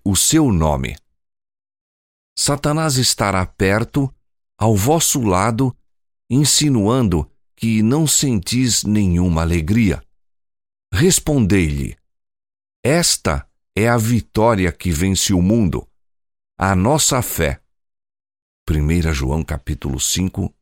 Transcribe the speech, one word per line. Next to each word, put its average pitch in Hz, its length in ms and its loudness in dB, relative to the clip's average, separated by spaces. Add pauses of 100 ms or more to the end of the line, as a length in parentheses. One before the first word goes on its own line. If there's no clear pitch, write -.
o 101 100 0
seu 147 380 2
nome. 73 460 0 (1400)
Satanás 147 600 -2
estará 98 480 0
perto, 113 680 -2 (440)
ao 110 180 2
vosso 143 460 0
lado, 113 540 0 (540)
insinuando 120 1040 2 (240)
que 110 260 0
não 139 240 2
sentis 123 800 0
nenhuma 90 580 2
alegria. 85 640 0 (880)
Respondei-lhe: 95 1040 0 (840)
"Esta 113 680 -2 (240)
é 107 140 0
a 120 100 2
vitória 110 720 0
que 90 220 -4
vence 92 400 0
o 90 100 2
mundo, 92 480 0 (680)
a 95 180 0
nossa 127 460 0
fé." 73 420 -4 (1000)
Primeira 80 480 0
João 71 320 -4
capítulo 71 520 -8
cinco, - 640 -4